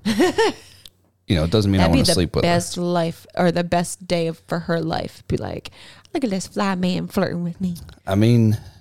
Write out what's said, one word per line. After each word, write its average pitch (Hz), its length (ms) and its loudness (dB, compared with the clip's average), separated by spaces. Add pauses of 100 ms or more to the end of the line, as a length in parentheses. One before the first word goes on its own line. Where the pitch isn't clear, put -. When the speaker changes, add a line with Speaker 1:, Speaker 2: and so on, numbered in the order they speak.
Speaker 1:
<laughs> 320 480 2 (720)
Speaker 2:
You 92 120 2
know, 78 80 2
it 85 60 -2
doesn't 101 200 2
mean 95 80 4
Speaker 1:
That'd 87 120 4
Speaker 2:
I - 20 4
Speaker 1:
be - 60 6
Speaker 2:
wanna - 80 2
Speaker 1:
the 170 60 2
Speaker 2:
sleep 87 220 0
with - 80 0
her. 170 80 2
Speaker 1:
best 175 260 -2
life 175 480 -2 (100)
or 175 140 2
the 175 140 0
best 175 420 -4
day 170 220 0
of, 165 180 -6
for 170 140 -4
her 165 220 -2
life. - 480 -6
Be - 80 0
like, - 340 -10 (420)
"Look 269 120 -2
at 220 40 0
this 185 180 -4
fly 196 280 -2
man 180 320 -2
flirting 175 380 -2
with 170 160 -8
me." 175 140 -2 (300)
Speaker 2:
I 98 100 -2
mean, 113 420 6 (240)